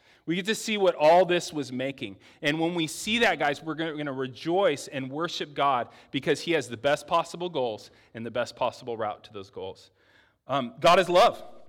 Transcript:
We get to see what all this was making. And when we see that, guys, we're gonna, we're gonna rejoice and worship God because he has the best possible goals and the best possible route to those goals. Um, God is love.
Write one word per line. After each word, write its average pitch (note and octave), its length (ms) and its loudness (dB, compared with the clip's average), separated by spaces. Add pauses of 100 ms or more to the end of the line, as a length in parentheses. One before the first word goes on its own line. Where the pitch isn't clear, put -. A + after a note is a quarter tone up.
(260)
We E3 100 -2
get F#3+ 80 -4
to G#3+ 100 0
see G#3+ 220 -4
what F#3+ 200 4
all E3+ 280 8
this F3 260 0
was C3+ 220 -6
making. B2+ 460 -6 (240)
And D3+ 180 0
when E3+ 140 0
we E3 120 -2
see A3 340 -2
that, F#3+ 180 2
guys, D3 240 -2
we're D#3+ 120 -6
gonna, D#3+ 180 -6
we're D3 40 -10
gonna D3 160 -6
rejoice C#3 720 -2
and C3 240 -8
worship D#3 440 -8
God C#3 340 2 (220)
because C#3+ 320 -2
he E3+ 100 -2
has C3+ 160 0
the A#2 80 -10
best C#3+ 300 0
possible E3+ 420 -2
goals B2 420 -6 (220)
and A2+ 120 -10
the A#2 60 -8
best A#2+ 240 -4
possible A#2+ 440 -6
route G#2 260 -6
to - 80 -20
those G2 160 -14
goals. - 420 -14 (560)
Um, B2+ 320 -4
God E3+ 200 6
is F3 100 2
love. F#3 340 4 (260)